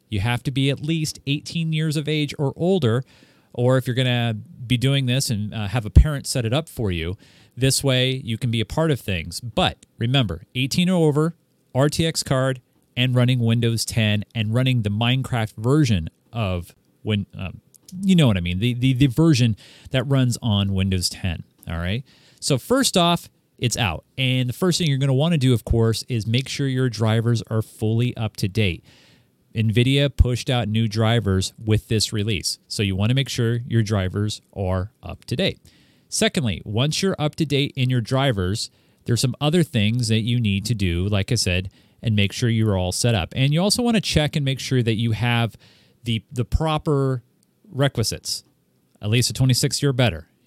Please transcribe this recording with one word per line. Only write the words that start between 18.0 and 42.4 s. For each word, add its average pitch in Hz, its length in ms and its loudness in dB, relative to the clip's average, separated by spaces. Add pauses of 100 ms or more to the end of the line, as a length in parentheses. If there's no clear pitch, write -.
you 190 140 4
know 160 120 6
what 107 80 4
I 90 60 0
mean, 90 180 -2
the, 123 140 0
the, 127 200 0
the 127 140 4
version 123 480 4 (360)
that 131 120 0
runs 131 380 2
on 101 320 0
Windows 95 340 0
ten, - 360 -6 (260)
all 85 80 -6
right? 95 260 -4 (380)
So 139 160 0
first 247 400 0
off, 170 320 2 (280)
it's 120 200 -2
out. 90 260 -2 (140)
And 127 320 0
the 120 40 -4
first 180 240 0
thing 170 120 -2
you're 139 80 0
gonna 135 160 2
wanna 160 240 2
do, 131 160 4
of 110 100 0
course, 113 460 2
is 113 180 -4
make 123 220 0
sure 143 180 -2
your 131 220 0
drivers 113 540 2
are 110 180 -2
fully 113 560 -2
up 110 200 -6
to 104 120 -2
date. 98 340 0 (720)
NVIDIA 123 580 2
pushed 123 360 2
out 120 180 0
new 110 220 0
drivers 104 640 2 (100)
with 107 240 0
this 110 240 0
release. 104 560 -4
So - 160 -4
you 95 140 0
wanna 107 160 2
make 135 160 0
sure 120 360 -2
your 117 160 2
drivers 101 600 -2 (120)
are 92 380 -2 (100)
up 80 240 -14
to 127 120 -4
date. - 240 -2 (460)
Secondly, 139 560 -2
once 127 380 -2
you're 190 160 0
up 147 180 -2
to 165 100 -2
date 143 300 0
in 127 140 0
your 127 100 0
drivers, 113 720 0 (360)
there's 113 140 0
some 123 220 -2
other 156 220 2
things 113 440 0
that 110 140 2
you 120 180 0
need 101 260 0
to 123 100 -2
do, 92 320 0
like 101 240 0
I 123 40 0
said, 92 340 -2 (320)
and 107 140 0
make 101 160 2
sure - 160 -2